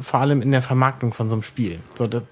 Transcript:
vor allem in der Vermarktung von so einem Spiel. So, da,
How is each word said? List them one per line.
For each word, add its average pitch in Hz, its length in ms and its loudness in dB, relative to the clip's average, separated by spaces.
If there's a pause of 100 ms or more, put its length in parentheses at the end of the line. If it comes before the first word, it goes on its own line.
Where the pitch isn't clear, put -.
vor - 180 0
allem 139 220 2
in 131 100 2
der 131 100 4
Vermarktung 131 520 0
von 110 160 -2
so 113 60 0
einem 107 80 -2
Spiel. 90 360 -6 (160)
So, 120 120 -2
da, 113 140 -4 (100)